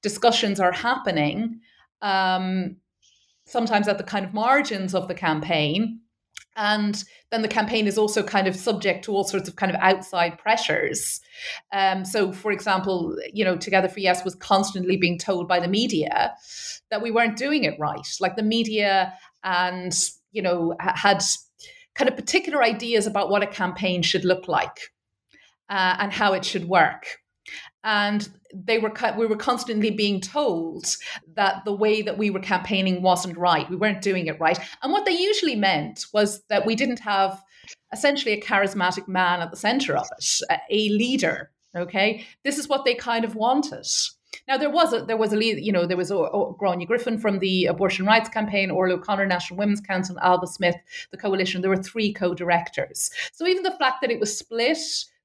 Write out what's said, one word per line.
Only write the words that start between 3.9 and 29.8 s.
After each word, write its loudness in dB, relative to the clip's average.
the -8
kind -4
of -10
margins 2
of -2
the -4
campaign. 0
And 0
then 0
the 0
campaign 0
is 0
also 2
kind 0
of -2
subject -2
to -6
all 0
sorts -2
of -16
kind 0
of -2
outside 2
pressures. 0
Um, 2
so, 0
for -4
example, 0
you 2
know, 2
Together 2
for -6
Yes 2
was -4
constantly 2
being 2
told -2
by 4
the -2
media 0
that -2
we -4
weren't 2
doing 0
it -2
right. -4
Like, 0
the -2
media 2
and, -2
you -6
know, 0
ha-, 0
had 4
kind 2
of -6
particular 0
ideas 2
about 0
what 4
a -2
campaign -2
should 0
look 2
like, -2
uh, 2
and 0
how 2
it -2
should -4
work. 2
And 0
they 0
were 0
co-, -2
we 2
were 0
constantly 0